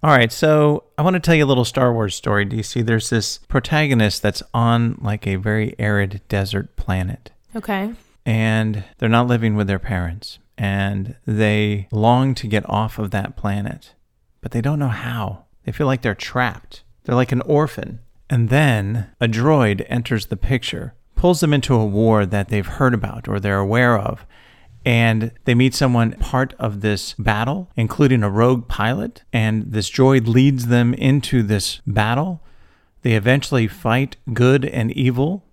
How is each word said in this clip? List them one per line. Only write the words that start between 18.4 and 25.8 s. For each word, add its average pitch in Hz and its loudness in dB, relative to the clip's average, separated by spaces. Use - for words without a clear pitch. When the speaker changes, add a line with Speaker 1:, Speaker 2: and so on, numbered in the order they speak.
Speaker 1:
then 117 0
a 120 2
droid 113 2
enters 120 -2
the 107 -6
picture, - -4
pulls 175 2
them 151 4
into 139 2
a 110 4
war 107 2
that 98 -2
they've 104 -2
heard 127 0
about 110 -4
or 101 -4
they're 98 0
aware 117 2
of. 107 -6
And 117 2
they 123 2
meet 127 4
someone 120 2